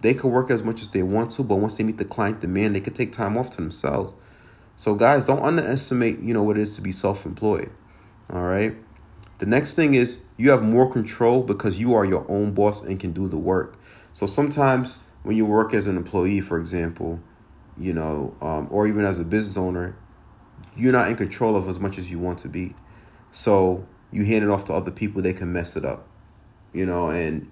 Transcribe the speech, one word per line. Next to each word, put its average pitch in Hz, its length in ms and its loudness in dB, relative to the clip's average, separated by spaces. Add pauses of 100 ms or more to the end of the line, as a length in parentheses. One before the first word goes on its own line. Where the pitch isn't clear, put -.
They 113 120 4
could 135 160 0
work 127 200 2
as 113 140 0
much 110 180 -4
as 104 100 -14
they 95 120 0
want 107 280 0
to, 139 120 -4
but 104 140 0
once 107 180 0
they 110 80 -2
meet 107 140 -2
the 104 80 -4
client 104 340 -2
demand, 98 340 0
they 98 60 -2
could - 160 -8
take 101 160 -4
time 104 260 -2
off 123 140 -4
to - 60 -16
themselves. 78 560 -4 (640)
So 107 180 0
guys, 123 300 6
don't 135 180 2
underestimate, 127 800 0
you 117 120 -2
know, 104 100 2
what 104 140 2
it 107 40 2
is 104 140 -4
to 101 60 -12
be 95 120 -4
self-employed. 98 760 -2 (640)
All 87 140 -4
right. 101 320 0 (640)
The - 60 -4
next 139 280 2
thing 151 220 4
is 123 240 2 (180)
you 131 140 6
have 123 100 6
more 120 280 4
control 120 520 2
because 98 380 -2
you 120 160 2
are 104 100 4
your 90 240 0
own 104 240 0
boss 104 280 2
and 92 180 -6
can 87 140 -6
do 92 140 -2
the 82 100 -4
work. 87 420 -2 (340)
So 202 140 -2
sometimes 143 720 2 (240)
when 110 140 0
you 110 80 4
work 110 280 4
as 101 140 0
an 92 100 0
employee, 95 440 0
for 85 180 -4
example, 85 600 -6 (580)
you 90 160 -4
know, 78 480 -4
um, 78 280 -4
or 104 160 2
even 104 200 2
as 95 140 0
a 85 40 -4
business 98 340 -2
owner, 90 380 -4 (800)
you're 127 160 4
not 113 180 4
in 113 60 -2
control 107 400 0
of 92 120 0
as 90 120 -6
much 95 180 -4
as 90 140 -10
you 85 80 -8
want 87 200 -4
to - 100 -12
be. 90 260 -8 (560)
So 95 540 2 (260)
you 104 140 0
hand 107 180 2
it 101 60 2
off 101 160 2
to - 80 -4
other 92 180 -2
people, 101 300 -4
they 92 120 0
can 90 180 -6
mess 87 240 -6
it - 100 -4
up, 60 220 -8 (640)
you 90 120 -2
know, 87 240 -2
and 80 420 -4